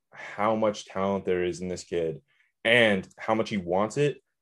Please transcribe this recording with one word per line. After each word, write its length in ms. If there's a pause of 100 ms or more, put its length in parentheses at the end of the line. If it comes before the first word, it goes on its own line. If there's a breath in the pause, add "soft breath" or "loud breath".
(120)
how 420
much 300
talent 400
there 180
is 200
in 60
this 160
kid 360 (440)
and 440 (100)
how 160
much 140
he 80
wants 400
it. 220 (240)